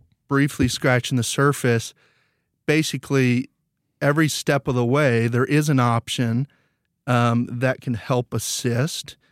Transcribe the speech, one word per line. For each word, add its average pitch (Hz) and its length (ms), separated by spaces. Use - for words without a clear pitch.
briefly 139 420
scratching 127 480
the 120 60
surface. 131 720
Basically, 135 840
every 147 280
step 139 400
of 131 60
the 123 120
way, 120 400
there 120 180
is 151 240
an 135 120
option, 120 640
um, 120 440
that 127 300
can 123 140
help 123 380
assist - 840